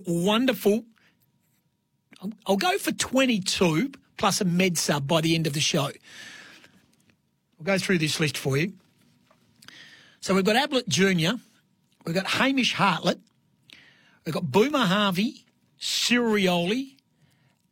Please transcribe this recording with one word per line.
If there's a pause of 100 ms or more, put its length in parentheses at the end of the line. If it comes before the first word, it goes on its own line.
wonderful, (1400)
I'll, (140)
I'll
go
for
twenty-two (240)
plus
a
med
sub
by
the
end
of
the
show. (1700)
We'll
go
through
this
list
for
you. (1500)
So
we've
got
Ablett
Junior. (720)
We've
got
Hamish
Hartlett. (1040)
We've
got
Boomer
Harvey, (340)
Cyril
Rioli, (760)